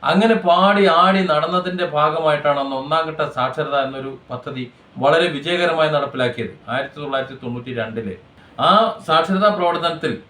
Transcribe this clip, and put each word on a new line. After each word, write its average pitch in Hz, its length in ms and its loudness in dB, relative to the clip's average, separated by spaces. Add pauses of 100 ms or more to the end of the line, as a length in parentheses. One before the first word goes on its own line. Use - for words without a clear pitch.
അങ്ങനെ 196 320 4
പാടി 190 500 4
ആടി 185 360 4
നടന്നതിന്റെ 180 640 0
ഭാഗമായിട്ടാണ് 151 720 2
അന്ന് 139 160 -4
ഒന്നാം 156 320 -2
ഘട്ട 156 280 -4
സാക്ഷരത 139 400 -4
എന്നൊരു 135 420 -4 (120)
പദ്ധതി 127 420 -10 (260)
വളരെ 156 300 2
വിജയകരമായി 165 640 0
നടപ്പിലാക്കിയത് 127 600 -2 (200)
ആയിരത്തി 135 300 -6
തൊള്ളായിരത്തി 135 340 -6
തൊണ്ണൂറ്റി 123 400 -10
രണ്ടില്. 110 420 -6 (460)
ആ 208 440 4
സാക്ഷരതാ 190 440 2
പ്രവർത്തനത്തിൽ 165 680 -2 (120)